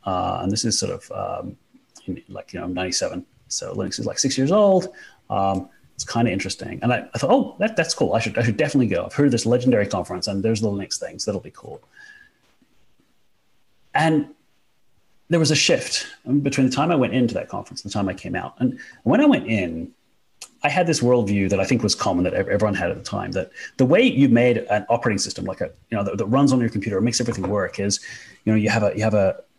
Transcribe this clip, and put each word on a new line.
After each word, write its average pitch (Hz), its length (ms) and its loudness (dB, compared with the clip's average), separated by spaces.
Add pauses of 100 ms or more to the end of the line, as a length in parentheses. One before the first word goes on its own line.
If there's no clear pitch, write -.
Uh, 92 360 -2
and 95 100 -2
this 107 140 -2
is 110 120 0
sort 95 140 -2
of, - 200 -10
um, - 460 -8 (480)
in, - 240 -10
like, 92 220 -16
you 90 80 -10
know, 87 80 -8
ninety-seven. 92 580 -4 (220)
So - 260 -8
Linux 98 260 -6
is, 113 60 -6
like, - 140 -6
six - 180 0
years 135 140 2
old. 190 380 4 (400)
Um, 98 400 0 (260)
it's - 80 -10
kinda 117 280 0
interesting. - 500 -6
And 120 100 0
I, - 220 -2
I - 60 -8
thought, 143 120 0
"Oh, 254 280 2
that, 220 180 -2
that's 160 160 0
cool. - 200 0
I 110 60 2
should, - 180 -4
I 120 60 2
should 113 140 0
definitely 143 300 2
go. 92 180 -2
I've - 80 -12
heard 143 140 4
of 127 40 4
this 117 140 0
legendary 120 400 2
conference, 92 420 -6
and 98 160 -4
there's 113 160 2
the 110 80 0
Linux 101 300 -4
things. - 260 -10
That'll 98 160 -4
be 76 120 -18
cool." - 280 -18 (2250)
And 156 340 2 (1000)
there 170 100 2
was 151 120 2
a 151 40 2
shift - 520 0 (340)
between 135 260 2
the 127 80 -2
time 156 160 0
I 170 40 2
went 120 180 0
into 120 220 2
that - 140 -6
conference - 340 -12
and 98 80 -10
the - 20 -10
time 98 160 -2
I 92 40 -4
came 92 220 -8
out. 90 240 -6
And 127 200 -2 (240)
when 208 180 4
I 302 40 6
went 247 220 4
in, 85 440 -2 (720)
I 147 60 2
had 170 180 2
this 160 140 0
worldview 104 480 2
that 95 100 2
I 95 40 2
think 113 200 0
was 101 120 2
common 90 300 0
that - 80 0
ev-, 98 160 -2
everyone 98 260 0
had 90 160 -2
at 92 60 -6
the - 60 -16
time, 95 280 -6
that 92 200 -6 (260)
the 131 80 4
way 165 160 6
you 143 280 6
made 120 280 6
an 104 320 -2
operating 117 300 0
system, - 260 -6
like, - 160 -6
a, - 100 -6 (180)
you 110 80 -4
know, 101 60 -2
that, 101 140 -4
that 104 80 -2
runs 131 260 4
on 127 80 2
your 117 100 2
computer, 104 320 -2
makes 117 200 0
everything 110 280 -4
work, 101 300 -2
is, 101 200 -2 (440)
you 107 80 2
know, 107 60 4
you 107 120 2
have 107 140 2
a, 104 120 2
you 107 80 -2
have 110 100 2
a 98 280 2 (180)